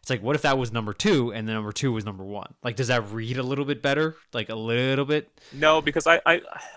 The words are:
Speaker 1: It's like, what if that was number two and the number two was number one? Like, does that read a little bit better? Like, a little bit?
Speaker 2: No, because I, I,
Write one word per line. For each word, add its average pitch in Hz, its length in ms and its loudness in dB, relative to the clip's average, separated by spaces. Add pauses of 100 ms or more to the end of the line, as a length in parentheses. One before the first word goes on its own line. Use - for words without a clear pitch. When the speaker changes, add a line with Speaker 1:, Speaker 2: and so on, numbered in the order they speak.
Speaker 1:
It's - 80 -14
like, 123 140 -2
what 135 120 0
if 143 80 0
that 139 140 4
was 120 140 -2
number 107 220 -4
two 139 400 2
and 110 140 -6
the 110 60 -4
number 107 180 -4
two 135 200 -2
was 110 140 -4
number 95 180 -10
one? 101 400 -12
Like, 120 120 -6
does 110 120 -2
that 117 240 0
read 113 260 -6
a 131 60 -4
little 135 220 -2
bit 139 160 -4
better? 151 340 0 (180)
Like, 110 160 -4
a 113 60 -4
little 127 500 0
bit? 151 240 0 (240)
Speaker 2:
No, 156 280 4
because 151 260 0
I, 165 180 6
I, 165 160 6 (360)